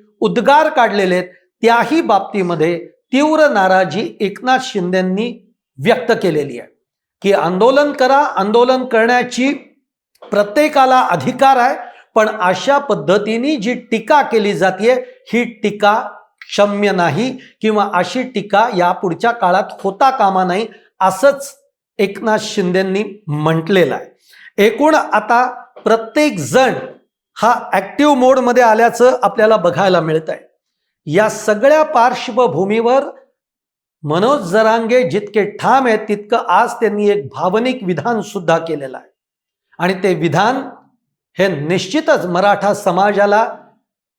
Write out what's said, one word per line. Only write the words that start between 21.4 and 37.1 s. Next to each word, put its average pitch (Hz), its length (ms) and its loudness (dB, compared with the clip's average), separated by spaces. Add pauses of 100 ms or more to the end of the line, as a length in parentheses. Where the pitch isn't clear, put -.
एकनाथ 208 420 -2
शिंदेंनी 190 840 -4
म्हटलेलं 160 680 0
आहे. 95 120 -10 (600)
एकूण 285 280 2
आता 240 720 0 (200)
प्रत्येक 226 540 0
जण 175 360 0 (600)
हा - 380 0
ॲक्टिव्ह 277 420 0
मोडमध्ये 254 480 2
आल्याचं 233 600 4
आपल्याला 220 340 2
बघायला 175 440 0
मिळतंय. 160 380 -4 (680)
या 202 240 2
सगळ्या 226 520 2
पार्श्वभूमीवर 233 1200 0 (960)
मनोज 190 380 0
जरांगे 220 720 0
जितके 208 340 -2
ठाम 226 420 0
आहेत, 220 120 2 (100)
तितकं 208 280 -2 (120)
आज 226 260 2
त्यांनी 208 340 0
एक 165 200 0